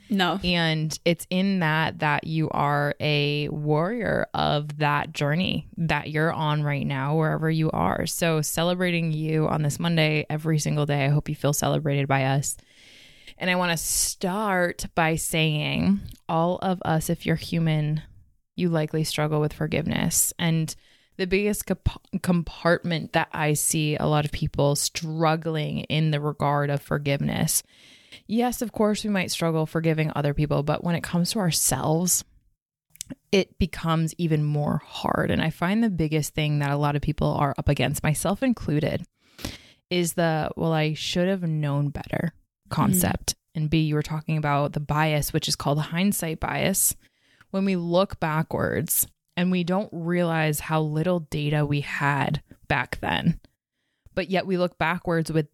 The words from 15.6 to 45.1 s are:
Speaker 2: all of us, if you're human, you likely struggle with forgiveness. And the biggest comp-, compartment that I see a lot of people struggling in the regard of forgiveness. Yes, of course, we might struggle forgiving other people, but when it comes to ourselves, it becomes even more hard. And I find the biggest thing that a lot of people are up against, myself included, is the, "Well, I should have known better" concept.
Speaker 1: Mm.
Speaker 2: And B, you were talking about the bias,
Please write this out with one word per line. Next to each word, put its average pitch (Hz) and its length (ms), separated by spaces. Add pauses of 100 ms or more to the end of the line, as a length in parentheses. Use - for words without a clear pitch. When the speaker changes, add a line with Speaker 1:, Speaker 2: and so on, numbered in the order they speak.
Speaker 2:
all 170 280
of 185 280
us, 160 240
if 170 160
you're 160 120
human, 156 680 (540)
you 175 120
likely 156 360
struggle 151 360
with 151 120
forgiveness. - 880
And 160 340 (440)
the 190 100
biggest 202 380
comp-, - 560
compartment 170 920
that 160 200
I 151 200
see 151 420
a - 120
lot 151 180
of - 80
people 143 420
struggling 156 1120
in 156 260
the 147 100
regard 147 480
of 143 140
forgiveness. 147 800 (640)
Yes, 240 360
of 214 100
course, 208 320
we 208 60
might 190 200
struggle 160 360
forgiving 156 480
other 143 200
people, 147 280
but 151 200
when 170 120
it 156 80
comes 175 300
to 233 80
ourselves, 160 840 (1080)
it - 260
becomes 160 600
even 156 260
more 147 400
hard. - 460
And - 120
I 180 80
find 196 320
the 226 80
biggest 156 440
thing 151 260
that 143 100
a 143 60
lot 147 200
of 143 60
people 151 260
are 143 300
up - 100
against, 143 340
myself 165 400
included, 175 600 (840)
is 175 240
the, 160 420
"Well, 165 160
I 156 220
should 180 340
have 190 140
known 147 480
better" - 440 (340)
concept. - 640
Speaker 1:
Mm. - 20 (200)
Speaker 2:
And 156 140
B, 165 100
you 151 160
were 151 60
talking 156 340
about 147 360
the 147 80
bias, 151 520